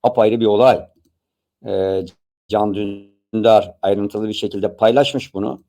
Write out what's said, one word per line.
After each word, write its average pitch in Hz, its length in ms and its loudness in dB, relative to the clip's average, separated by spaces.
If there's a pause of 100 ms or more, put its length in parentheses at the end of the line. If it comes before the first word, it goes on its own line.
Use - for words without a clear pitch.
apayrı 113 360 2
bir 113 60 0
olay. 107 420 2 (800)
Ee, 95 380 -2 (420)
Can 104 260 -2
Dündar 104 1080 0
ayrıntılı 101 460 -2
bir 107 60 -6
şekilde 101 420 -6
paylaşmış 127 580 0
bunu. 104 360 -8